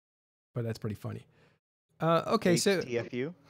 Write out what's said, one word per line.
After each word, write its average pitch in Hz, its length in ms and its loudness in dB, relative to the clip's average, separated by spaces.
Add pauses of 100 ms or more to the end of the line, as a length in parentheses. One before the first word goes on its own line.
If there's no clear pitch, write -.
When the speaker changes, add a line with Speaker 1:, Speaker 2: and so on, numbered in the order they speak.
(540)
Speaker 1:
but 120 100 -4
that's 113 140 -4
pretty 107 180 -4
funny. 110 300 -10 (760)
Uh, 165 280 2
okay, 196 280 4
so 190 220 2
Speaker 2:
H 156 80 -2
T 120 120 -2
F 117 140 -4
U? 131 220 -4 (140)